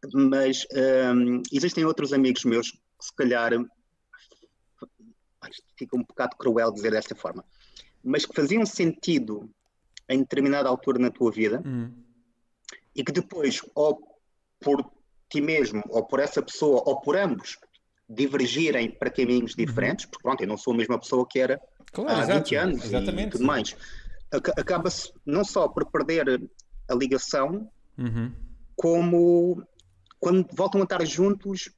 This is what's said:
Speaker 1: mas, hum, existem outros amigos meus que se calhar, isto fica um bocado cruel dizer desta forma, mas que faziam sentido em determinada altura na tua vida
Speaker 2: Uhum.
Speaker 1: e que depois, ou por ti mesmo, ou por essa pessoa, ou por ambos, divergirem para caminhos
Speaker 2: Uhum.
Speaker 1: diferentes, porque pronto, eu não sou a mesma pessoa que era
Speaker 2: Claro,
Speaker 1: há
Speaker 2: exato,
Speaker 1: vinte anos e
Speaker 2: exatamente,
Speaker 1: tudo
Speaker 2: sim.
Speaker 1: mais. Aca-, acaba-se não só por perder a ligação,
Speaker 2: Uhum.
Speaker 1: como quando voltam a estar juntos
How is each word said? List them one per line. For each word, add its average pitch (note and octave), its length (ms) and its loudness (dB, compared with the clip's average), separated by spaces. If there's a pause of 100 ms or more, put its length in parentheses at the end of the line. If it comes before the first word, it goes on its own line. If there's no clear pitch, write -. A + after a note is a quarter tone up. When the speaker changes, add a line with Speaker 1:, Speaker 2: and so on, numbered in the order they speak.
(140)
Speaker 1:
mas, C3+ 520 4 (480)
hum, B2 280 2 (100)
existem D#3+ 320 0
outros D#3 300 0
amigos C3 320 4
meus A#2 260 0
que - 60 -20 (240)
se - 140 -16
calhar, A#2+ 360 2 (2000)
isto - 120 -20 (140)
fica B2 200 -10
um A#2+ 60 -2
bocado - 340 -6
cruel A2+ 340 2
dizer G#2 200 -2
desta G#2+ 240 -2
forma, - 280 -10 (600)
mas C3+ 220 0
que - 80 -16
faziam F3+ 320 2
sentido B2+ 840 -2 (600)
em C3 100 2
determinada C#3 500 0
altura B2+ 300 0
na B2 120 4
tua A#2 200 0
vida G#2+ 340 0
Speaker 2:
Uhum. B2 260 -6 (1040)
Speaker 1:
e C3+ 80 -6
que C#3+ 80 -4
depois, D#3 500 -2 (120)
ou D3 260 2 (600)
por C#3+ 240 2 (460)
ti D3 120 -2
mesmo, C#3+ 480 0
ou A2+ 160 0
por C3 140 -2
essa C#3+ 220 0
pessoa, C#3+ 440 2
ou C3 160 0
por D3+ 160 0
ambos, E3 400 -2 (520)
divergirem B2 840 0
para - 180 -4
caminhos B2 460 0
Speaker 2:
Uhum. A#2 100 0
Speaker 1:
diferentes, A#2 400 -2
porque - 160 -20
pronto, C3 200 -2
eu G2 60 -4
não G#2+ 100 -4
sou - 160 -2
a A#2 40 2
mesma A2+ 220 0
pessoa C3 280 0
que - 120 -2
era C3 200 2 (320)
Speaker 2:
Claro, A#3+ 280 -2
Speaker 1:
há - 40 2
Speaker 2:
exato, - 160 2
Speaker 1:
vinte - 160 -2
anos D#3+ 280 0
e A2+ 40 -8
Speaker 2:
exatamente, A2 440 -4
Speaker 1:
tudo A#2 100 -4
Speaker 2:
sim. B2+ 60 0
Speaker 1:
mais. C3+ 280 -2 (560)
Aca-, - 260 0
acaba-se F3 540 -4 (140)
não D#3+ 180 0
só F#3 240 0
por - 240 -2
perder C#3 500 0 (480)
a C3 60 -2
ligação, C#3 720 -2 (280)
Speaker 2:
Uhum. A#2 340 -4 (440)
Speaker 1:
como F3 880 4 (560)
quando F3+ 340 4
voltam G3 280 2
a - 20 4
estar F3+ 220 0
juntos F#3+ 720 0